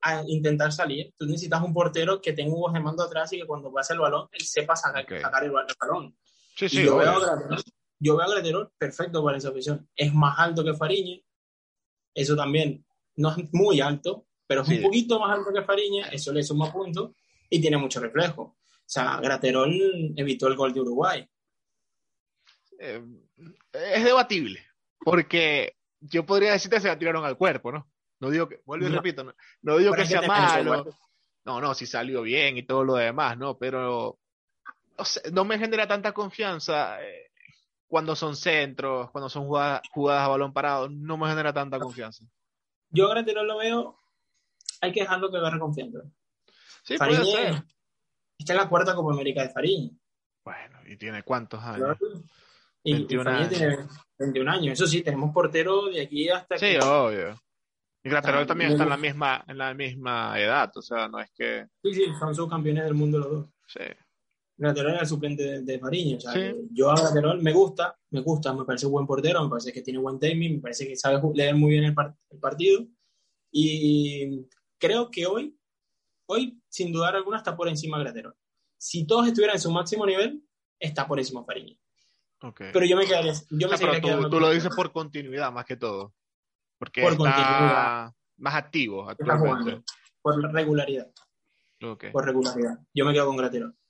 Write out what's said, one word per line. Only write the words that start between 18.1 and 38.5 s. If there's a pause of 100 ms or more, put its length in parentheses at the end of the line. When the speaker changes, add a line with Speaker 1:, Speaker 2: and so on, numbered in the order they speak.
Speaker 1:
O (300)
sea,
Graterol
evitó
el
gol
de
Uruguay. (1500)
Speaker 2:
Eh, (680)
es
debatible, (440)
porque (240)
yo
podría
decirte
se
la
tiraron
al
cuerpo,
¿no? (300)
No
digo
que,
vuelvo
y
Speaker 1:
No.
Speaker 2:
repito,
no, (280)
no
digo
Speaker 1:
Pero
Speaker 2:
que
Speaker 1:
hay
que
Speaker 2:
sea
Speaker 1:
tener
eso, (160)
Speaker 2:
malo.
Speaker 1:
güey. (500)
Speaker 2:
No,
no,
sí
salió
bien
y
todo
lo
demás,
¿no?
Pero, (800)
no
sé, (100)
no
me
genera
tanta
confianza,
eh, (560)
cuando
son
centros,